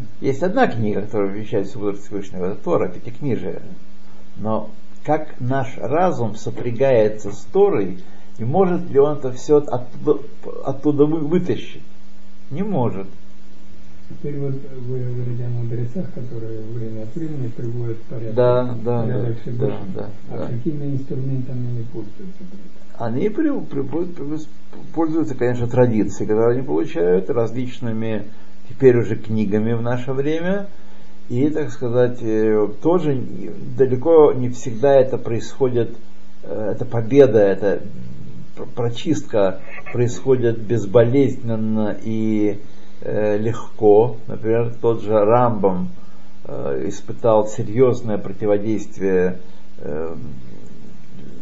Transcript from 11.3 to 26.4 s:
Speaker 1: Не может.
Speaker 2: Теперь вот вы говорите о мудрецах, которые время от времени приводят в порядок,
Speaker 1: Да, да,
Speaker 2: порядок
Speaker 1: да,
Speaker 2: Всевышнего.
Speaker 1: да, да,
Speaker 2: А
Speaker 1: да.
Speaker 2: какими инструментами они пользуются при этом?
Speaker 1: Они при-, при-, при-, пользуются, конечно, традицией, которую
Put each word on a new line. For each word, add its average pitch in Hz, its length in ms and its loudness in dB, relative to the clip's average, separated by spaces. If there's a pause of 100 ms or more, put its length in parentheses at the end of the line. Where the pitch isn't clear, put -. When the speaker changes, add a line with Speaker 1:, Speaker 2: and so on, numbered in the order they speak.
Speaker 1:
Не 151 140 -2
может. 117 420 -2 (1000)
Speaker 2:
Теперь 143 320 -4
вот 139 140 -2 (340)
вы 127 100 -2
говорите 123 460 -2
о 120 60 -2
мудрецах, 120 600 -2
которые 113 500 -4
время 113 420 -4
от 113 100 -4
времени 156 320 -2
приводят 117 520 -2
в - 120 -4
порядок, 113 240 -4
Speaker 1:
Да, 123 480 4
да, 117 200 0
Speaker 2:
порядок 123 340 0
Speaker 1:
да, - 40 -4
Speaker 2:
Всевышнего. 113 380 -2 (160)
Speaker 1:
да, 107 60 -2
да, 104 100 -4 (200)
Speaker 2:
А - 80 -4
Speaker 1:
да. 78 100 -4
Speaker 2:
какими 143 360 -2 (120)
инструментами 131 720 -2
они 120 140 -2 (100)
пользуются 185 460 -4
при 196 80 -4
этом? 180 600 -4
Speaker 1:
Они 135 220 0
при-, 277 320 0
при-, 147 220 -2
при-, 151 560 -2 (560)
пользуются, 156 420 0
конечно, 123 320 0
традицией, 117 580 2
которую 113 300 4